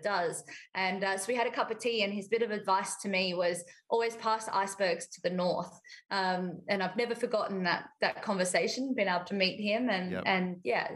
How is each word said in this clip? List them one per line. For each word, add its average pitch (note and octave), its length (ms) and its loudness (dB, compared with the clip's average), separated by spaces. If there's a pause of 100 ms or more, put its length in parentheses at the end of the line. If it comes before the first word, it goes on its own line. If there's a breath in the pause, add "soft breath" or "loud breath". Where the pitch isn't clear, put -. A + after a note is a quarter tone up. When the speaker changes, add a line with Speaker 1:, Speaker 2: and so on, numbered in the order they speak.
Speaker 1:
does. F3+ 400 0 (320 loud breath)
And, F#3+ 300 -2
uh, G3 140 0
so G3 100 -6
we B3 80 0
had A#3+ 100 2
a A#3+ 60 -2
cup A#3 180 0
of A3 80 -6
tea, A#3 240 0
and G3+ 100 0
his G3+ 160 -6
bit A#3 140 2
of G#3+ 80 0
advice G3+ 520 0
to G3+ 60 -4
me F#3 260 2
was F3 280 2 (280 loud breath)
always A3+ 260 2
pass A3 320 0
icebergs F#3+ 600 0
to - 140 -18
the F3 80 0
north. F3+ 400 0 (400 loud breath)
Um, F#3 580 0
and G3+ 140 2
I've F3+ 140 -2
never A#3 180 0
forgotten G#3 500 0
that, E3+ 200 2 (160)
that - 220 0
conversation, G3+ 720 0
been G3 140 2
able F3+ 180 2
to G3+ 80 -6
meet F#3+ 260 2
him. A3 300 0
And, F3+ 220 0
Speaker 2:
Yep. F#3 140 -2
Speaker 1:
and F#3 380 2
yeah, A3 300 0